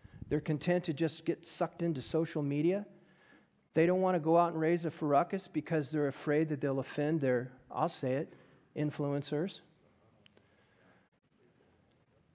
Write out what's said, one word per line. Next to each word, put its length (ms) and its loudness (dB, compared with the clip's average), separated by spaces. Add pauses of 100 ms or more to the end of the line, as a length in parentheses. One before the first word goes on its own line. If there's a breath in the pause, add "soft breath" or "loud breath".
(280 loud breath)
They're 140 0
content 420 0
to 80 -2
just 320 -2
get 220 -4
sucked 340 -6
into 220 -2
social 400 -2
media. 420 0 (880 soft breath)
They 140 6
don't 160 2
want 120 2
to 60 0
go 160 4
out 160 6
and 80 -4
raise 240 2
a 160 -2
ruckus 480 2
because 420 -2
they're 180 0
afraid 420 0
that 100 -4
they'll 200 0
offend 420 -2
their, 280 0 (200)
I'll 180 0
say 240 -4
it, 220 -4 (420 loud breath)
influencers. 840 -4 (2750 soft breath)